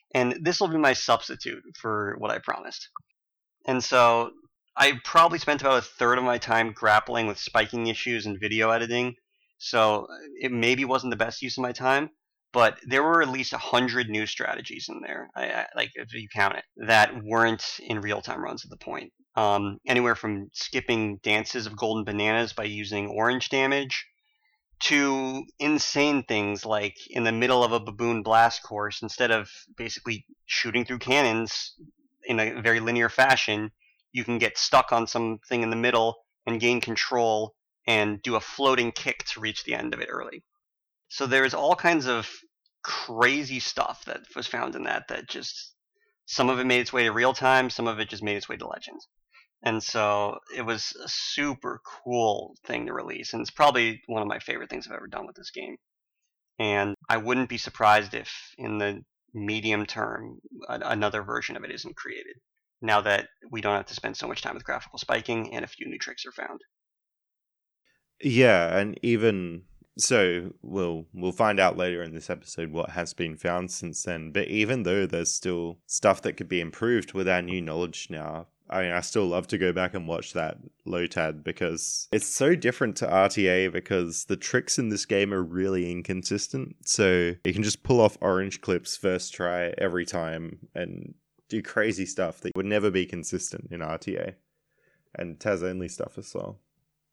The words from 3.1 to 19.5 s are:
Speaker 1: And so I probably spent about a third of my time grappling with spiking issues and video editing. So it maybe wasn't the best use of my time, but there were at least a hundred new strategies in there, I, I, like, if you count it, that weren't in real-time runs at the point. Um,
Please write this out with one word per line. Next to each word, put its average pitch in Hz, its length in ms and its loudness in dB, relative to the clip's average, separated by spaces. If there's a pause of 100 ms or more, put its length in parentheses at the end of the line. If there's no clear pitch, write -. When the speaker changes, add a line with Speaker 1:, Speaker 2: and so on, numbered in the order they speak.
Speaker 1:
And 127 160 0
so 120 480 4 (460)
I 139 260 2
probably 170 360 6
spent 147 240 0
about 135 160 6
a 117 40 2
third 123 360 4
of 127 60 0
my 123 140 4
time 113 340 2
grappling 110 540 4
with 104 120 -2
spiking 113 500 0
issues 113 380 -2
and 101 120 -4
video 110 320 2
editing. 120 440 0 (440)
So 107 480 4 (340)
it 131 120 -2
maybe 123 320 2
wasn't 127 260 0
the 113 60 -2
best 113 260 -2
use 123 140 -8
of 131 60 -4
my 123 100 -4
time, 135 380 0 (420)
but 117 340 4
there 135 160 2
were 165 200 6
at 139 80 2
least 131 220 -4
a 127 60 -4
hundred 123 500 0
new 107 180 0
strategies - 600 -6
in - 120 -12
there, - 340 -10
I, 64 120 -4
I, - 280 -4
like, 117 200 -2
if 117 180 -14
you 113 200 -12
count 101 240 0
it, - 80 -10 (220)
that 107 380 4
weren't 113 400 2 (160)
in 110 200 -4
real-time 104 440 -4
runs - 200 -8
at - 60 -20
the - 60 -16
point. - 360 -12 (220)
Um, 101 520 0